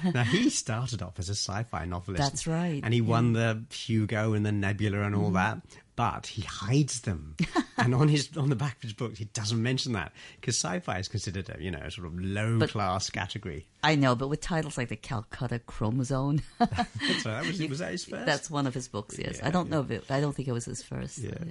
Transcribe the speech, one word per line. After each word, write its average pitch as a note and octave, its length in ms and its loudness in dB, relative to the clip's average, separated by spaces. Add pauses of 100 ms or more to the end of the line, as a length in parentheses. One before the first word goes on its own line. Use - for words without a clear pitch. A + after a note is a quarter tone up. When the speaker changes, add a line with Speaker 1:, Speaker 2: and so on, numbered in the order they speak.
Speaker 1:
<laughs> F3 140 2
Speaker 2:
Now, B2 100 6
he F#3 260 4
started A#2 520 -2
off F2+ 160 -10
as F2+ 120 -4
a G2+ 40 0
sci-fi G2 520 -4
novelist. F2+ 360 -2
Speaker 1:
That's C#3 240 0
right, E3 380 0
Speaker 2:
And A2+ 100 4
he A#2+ 60 6
won A#2 340 6
Speaker 1:
yeah. A2+ 200 4
Speaker 2:
the A2 200 -8
Hugo A2 600 2
and G#2 120 2
the G#2+ 60 2
Nebula G2+ 480 2
and G2+ 160 2
all G2+ 80 4
Speaker 1:
Mm-hmm. F2 100 2
Speaker 2:
that, G2+ 240 4 (380)
but - 300 0
he - 160 -8
hides C3 580 2
them. D2+ 400 -4
Speaker 1:
<laughs> E3 60 2 (300)
Speaker 2:
And B2 160 4
on C#3+ 160 6
his, D3 280 4
on C#3+ 140 2
the C3+ 60 4
back C3 200 -2
of - 60 -16
his A2+ 100 -8
book, A2 240 -6
he A2+ 80 -6
doesn't A2 360 -2
mention B2+ 340 0
that, F2+ 180 -4 (280)
'cause A#2 140 -2
sci-fi E3+ 460 -2
is F#2+ 80 -6
considered F#2+ 420 -4
a, - 100 -10
you F2 120 -4
know, D2+ 80 -6
a D2 100 -8
sort F2+ 160 -10
of E2 140 -8
low-class G#2 880 0
Speaker 1:
But - 20 -14
Speaker 2:
category. F#2 540 -6 (160)
Speaker 1:
I D3+ 140 6
know, C3+ 180 6
but C3 140 -2
with D3+ 120 -2
titles D#3 380 -2
like B2 120 -4
the G#2+ 60 -6
Calcutta A2+ 640 -4
Chromosome. C3 800 0 (100)
<laughs> - 80 -20
Speaker 2:
That's A#3 200 2
right. - 460 0
That A2 220 -4
was, E3+ 140 -2
Speaker 1:
You D#3 80 0
Speaker 2:
was C#3 120 -4
that E3+ 100 -4
his F3+ 140 -6
first? - 220 -6
Speaker 1:
That's C#3+ 220 0
one C#3+ 200 0
of B2 60 -2
his B2+ 120 -4
books, - 320 -6
yes. - 200 -4
Speaker 2:
Yeah, - 100 0
Speaker 1:
I - 20 2
don't F3 160 2
Speaker 2:
yeah. - 80 -6
Speaker 1:
know D3+ 60 4
if B2 100 -2
it, A#2 180 -4
I C3+ 120 2
don't C#3+ 160 0
think C3+ 100 -4
it C3 60 0
was A#2+ 140 -2
his - 180 -8
first, - 340 -8
Speaker 2:
Yeah, B2 140 -6
Speaker 1:
though, - 180 -6